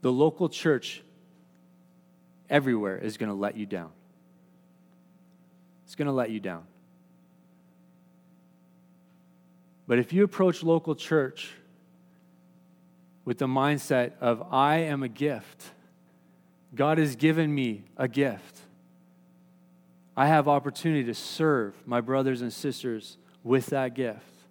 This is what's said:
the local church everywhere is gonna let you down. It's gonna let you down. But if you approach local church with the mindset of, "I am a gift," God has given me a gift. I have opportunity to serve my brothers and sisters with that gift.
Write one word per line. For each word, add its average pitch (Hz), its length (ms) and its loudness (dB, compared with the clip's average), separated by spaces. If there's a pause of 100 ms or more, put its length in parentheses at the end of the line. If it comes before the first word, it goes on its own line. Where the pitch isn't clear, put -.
the 127 100 2
local 156 380 2
church - 540 -2 (1500)
everywhere 117 480 2
is 104 200 -6
gonna 107 180 -4
let 101 200 -2
you 104 120 -8
down. 87 240 -8 (1900)
It's - 80 -20
gonna 143 180 -2
let 123 200 0
you 110 80 -6
down. 90 240 -8 (3250)
But 123 140 4
if 120 120 -2
you 185 120 6
approach 185 400 2
local 165 320 2
church - 560 -2 (1700)
with 123 120 -4
the 139 80 0
mindset 135 760 0
of, 120 220 0 (100)
"I 143 260 4
am 147 260 -2
a 127 40 -4
gift," 131 560 -6 (1080)
God 147 240 2
has 147 180 2
given 156 380 2
me 117 300 -2 (140)
a 131 100 -2
gift. 120 520 -2 (1600)
I 135 120 4
have 151 200 4
opportunity 143 580 0
to 117 80 -4
serve 131 600 0 (100)
my 120 160 0
brothers 131 400 0
and 120 100 -6
sisters 123 680 -8 (260)
with 123 240 2
that 131 260 -2
gift. 120 300 -6 (280)